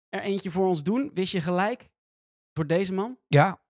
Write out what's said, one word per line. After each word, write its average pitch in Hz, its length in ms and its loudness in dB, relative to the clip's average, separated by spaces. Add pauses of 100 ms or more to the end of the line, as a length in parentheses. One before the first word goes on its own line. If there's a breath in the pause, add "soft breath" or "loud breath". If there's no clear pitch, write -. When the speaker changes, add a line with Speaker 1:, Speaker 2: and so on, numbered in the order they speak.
Speaker 1:
er 196 120 -8
eentje 196 300 -4
voor 185 160 0
ons 175 160 0
doen. 226 320 -2
Wist 185 180 -2
je 190 80 -2
gelijk 180 480 -2 (640)
voor 156 140 -4
deze 180 260 0
man? 214 260 -4 (100)
Speaker 2:
Ja, 165 420 4